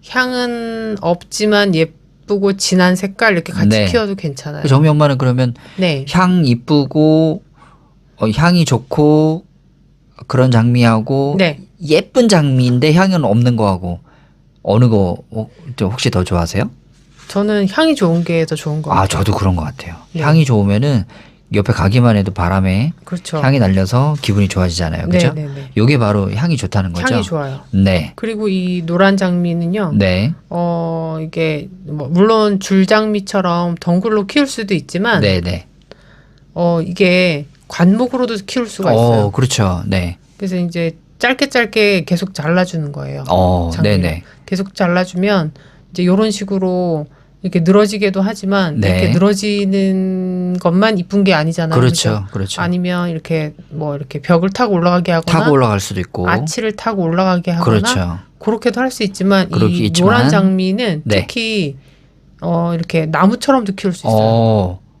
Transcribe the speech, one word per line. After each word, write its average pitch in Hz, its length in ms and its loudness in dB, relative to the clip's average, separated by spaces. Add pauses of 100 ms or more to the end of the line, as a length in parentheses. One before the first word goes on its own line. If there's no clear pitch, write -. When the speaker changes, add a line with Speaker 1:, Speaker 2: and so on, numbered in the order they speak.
Speaker 1:
향은 233 920 -4
없지만 202 720 0
예쁘고 196 840 -2
진한 185 380 2
색깔 196 380 0
이렇게 165 200 -4
같이 104 160 2
Speaker 2:
네. 107 160 4
Speaker 1:
키워도 196 300 0
괜찮아요. 147 460 -10
Speaker 2:
그 151 60 -2
정미 143 220 4
엄마는 151 280 2
그러면 127 380 0 (220)
Speaker 1:
네. 156 340 -2
Speaker 2:
향 180 340 4
이쁘고, 156 960 2 (760)
어, 110 120 -2
향이 165 360 2
좋고 151 800 2 (840)
그런 127 240 2
장미하고 120 880 2
Speaker 1:
네. 160 200 0 (240)
Speaker 2:
예쁜 202 460 2
장미인데 131 640 4
향은 180 320 2
없는 120 300 2
거하고 92 440 -2 (600)
어느 113 280 2
거, 98 280 2 (140)
어, 110 160 -8 (280)
저 101 120 -2
혹시 117 240 -2
더 92 120 0
좋아하세요? 87 460 -2 (580)
Speaker 1:
저는 208 420 -2
향이 311 260 0
좋은 170 280 0
게 165 220 -2
더 156 100 -6
좋은 156 280 -6
것 151 80 -6
Speaker 2:
아, 95 100 2
Speaker 1:
같아요. 95 60 0 (160)
Speaker 2:
저도 98 120 0
그런 95 200 0
것 85 80 -4
같아요. 82 320 -12 (180)
Speaker 1:
네. 165 80 -6
Speaker 2:
향이 151 240 4
좋으면은 110 580 2 (500)
옆에 104 200 0
가기만 113 440 2
해도 98 140 0
바람에 95 600 0 (120)
Speaker 1:
그렇죠. 170 360 -8
Speaker 2:
향이 139 200 2
날려서 113 640 2
기분이 101 260 0
좋아지잖아요. 85 600 -2
Speaker 1:
네, 90 100 2
Speaker 2:
그죠? - 160 2
Speaker 1:
네, 156 100 -8 (100)
네. - 240 -14
Speaker 2:
요게 123 220 4
바로 104 320 0
향이 139 260 -2
좋다는 95 360 -2
거죠? 202 200 -2
Speaker 1:
향이 104 100 0
좋아요. 139 360 -6 (120)
Speaker 2:
네. 101 440 0
Speaker 1:
그리고 214 340 -6
이 180 360 -4
노란 185 300 2
장미는요. 175 800 -2
Speaker 2:
네. 98 380 2 (160)
Speaker 1:
어, 165 720 -6
이게 160 480 -4 (180)
뭐 147 200 -8
물론 208 520 2
줄장미처럼 190 1200 0
덩굴로 196 460 0
키울 285 220 0
수도 214 260 -6
있지만 180 480 -2
Speaker 2:
네, 95 200 2
네. 87 260 -8 (880)
Speaker 1:
어, 170 260 0
이게 180 640 0 (220)
관목으로도 233 680 0 (100)
키울 240 200 -4
수가 202 240 -4
Speaker 2:
어, - 20 4
Speaker 1:
있어요. 113 380 4
Speaker 2:
그렇죠. 98 540 0
네. 90 320 -2 (200)
Speaker 1:
그래서 185 200 -6
이제 170 400 -4 (220)
짧게 262 300 0
짧게 208 560 0
계속 180 280 -4
잘라주는 165 580 -2
거예요. 139 380 -10
Speaker 2:
어, 90 420 2
Speaker 1:
장미를. 101 300 2
Speaker 2:
네, 90 60 0
네. 82 160 -6 (240)
Speaker 1:
계속 190 280 -6
잘라주면 180 760 -2 (400)
이제 180 140 -4
요런 202 260 2
식으로 180 720 -4 (360)
이렇게 185 180 -2
늘어지기도 196 640 2
하지만 190 560 -2
Speaker 2:
네. 98 100 2
Speaker 1:
이렇게 92 240 2
늘어지는 190 1500 0
것만 196 380 2
이쁜 196 260 0
게 190 100 4
아니잖아요. 160 460 0
Speaker 2:
그렇죠, 123 300 2 (120)
Speaker 1:
그죠? 98 100 -10
Speaker 2:
그렇죠. 98 300 -6
Speaker 1:
아니면 175 480 -2
이렇게 160 440 -4 (160)
뭐 147 260 -6
이렇게 147 240 -10
벽을 175 300 2
타고 214 240 -2
올라가게 175 380 2
하거나 165 280 2
Speaker 2:
타고 - 140 2
올라갈 117 260 4
수도 95 200 -6
있고. - 300 -4
Speaker 1:
아치를 170 460 -2
타고 208 280 -4
올라가게 175 480 0
하거나 113 280 2
Speaker 2:
그렇죠. 95 400 -2 (200)
Speaker 1:
그렇게도 226 420 -2
할 262 100 0
수 233 120 -6
있지만 190 460 0
Speaker 2:
그렇게 175 240 2
Speaker 1:
이 175 120 0
Speaker 2:
있지만 175 280 2
Speaker 1:
노란 240 160 4
장미는 190 760 0
Speaker 2:
네. 101 160 0
Speaker 1:
특히, 208 560 -4 (640)
어, 170 320 -2
이렇게 165 340 -2
나무처럼도 202 680 0
키울 190 180 -4
수 - 140 -8
있어요. 110 140 2
Speaker 2:
어. 110 580 2 (200)